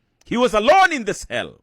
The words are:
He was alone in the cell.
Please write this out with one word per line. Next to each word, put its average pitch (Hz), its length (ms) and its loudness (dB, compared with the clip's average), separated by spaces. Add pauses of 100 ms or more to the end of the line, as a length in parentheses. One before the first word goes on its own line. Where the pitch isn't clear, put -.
(260)
He 220 120 -6
was 247 180 0
alone 330 400 4
in 233 100 -8
the 196 80 -6
cell. 98 500 -10